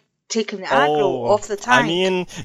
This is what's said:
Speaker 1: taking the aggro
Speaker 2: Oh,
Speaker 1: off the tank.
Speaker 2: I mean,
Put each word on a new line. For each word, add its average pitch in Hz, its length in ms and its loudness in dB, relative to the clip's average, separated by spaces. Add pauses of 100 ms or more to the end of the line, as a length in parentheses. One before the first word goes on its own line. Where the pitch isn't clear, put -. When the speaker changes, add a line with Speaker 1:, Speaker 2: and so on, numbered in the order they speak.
(280)
Speaker 1:
taking 214 320 -4
the 180 60 -12
aggro 147 340 2
Speaker 2:
Oh, 127 240 0
Speaker 1:
off 208 240 2
the 208 80 -4
tank. 247 280 2
Speaker 2:
I 165 40 -2
mean, 180 400 0 (160)